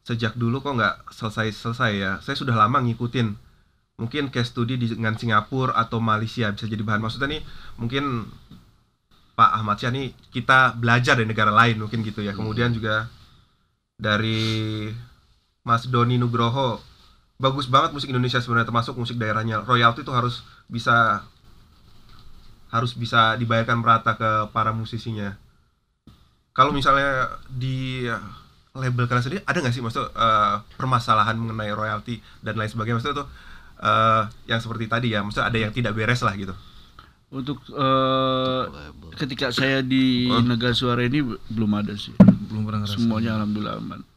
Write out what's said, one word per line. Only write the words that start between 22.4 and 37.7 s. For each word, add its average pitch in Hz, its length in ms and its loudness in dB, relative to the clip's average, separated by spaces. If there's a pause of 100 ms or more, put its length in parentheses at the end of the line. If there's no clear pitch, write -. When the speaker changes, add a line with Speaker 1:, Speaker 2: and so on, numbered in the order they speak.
Speaker 1:
harus 120 240 -2
bisa 117 420 2
dibayarkan 117 460 0
merata 113 320 4
ke 110 180 -2 (200)
para 110 200 0
musisinya." 110 640 -6 (1160)
Kalau 143 220 4
misalnya 139 580 2 (180)
di 131 540 -6 (680)
label 123 340 0
kalian 123 160 0
sendiri, 135 220 -4
ada 139 120 -2
nggak 143 140 0
sih, 120 80 0
maksudnya, 120 320 -4
eh, 107 440 4 (200)
permasalahan 113 640 2
mengenai 110 340 -4
royalti 107 480 -4 (220)
dan 113 140 -6
lain 110 120 -2
sebagainya? 113 320 -2
Maksudnya 143 180 -2
tuh, 139 120 -6 (500)
eh, 110 440 4 (260)
yang 113 100 0
seperti 113 280 -6
tadi 120 220 -2
ya, 104 140 0
maksudnya 104 240 -4
ada 113 140 0
yang 107 100 0
tidak 107 240 -2
beres 110 260 0
lah 107 140 0
gitu. 98 160 -8 (800)
Speaker 3:
Untuk, 135 380 -8
eh, 131 960 0